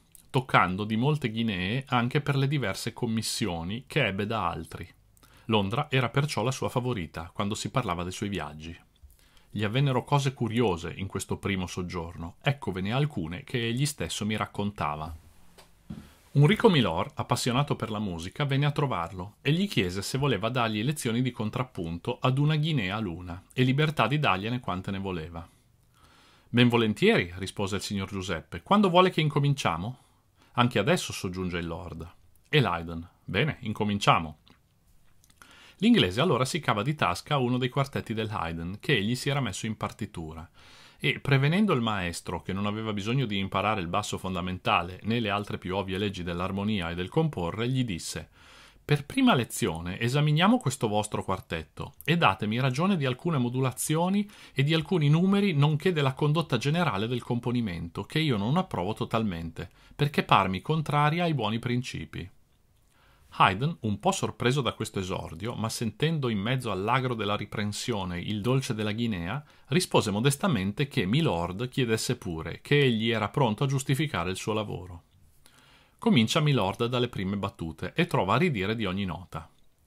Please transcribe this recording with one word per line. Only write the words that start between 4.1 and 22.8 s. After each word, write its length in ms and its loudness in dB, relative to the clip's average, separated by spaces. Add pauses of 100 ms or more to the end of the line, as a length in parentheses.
da 240 -2
altri. 400 -10 (560)
Londra 460 2
era 180 2
perciò 320 0
la 100 0
sua 180 -4
favorita 600 -4
quando 220 -2
si 160 -6
parlava 320 -2
dei 100 -4
suoi 180 -6
viaggi. 460 -8 (720)
Gli 160 -4
avvennero 400 2
cose 300 2
curiose 580 0
in 140 -8
questo 320 -4
primo 300 -2
soggiorno, 760 -8
eccovene 500 -2
alcune 520 -2
che 240 -4
egli 180 0
stesso 400 -6
mi 100 0
raccontava. 800 -4 (1120)
Un 160 6
ricco 240 6
milord, 460 2
appassionato 600 0
per 140 -6
la 80 -6
musica, 480 -4
venne 220 0
a 40 2
trovarlo 680 -4
e 100 0
gli 160 2
chiese 360 0
se 160 -4
voleva 300 0
dargli 340 0
lezioni 400 0
di 80 0
contrappunto 920 -4
ad 160 2
una 200 2
guinea 420 0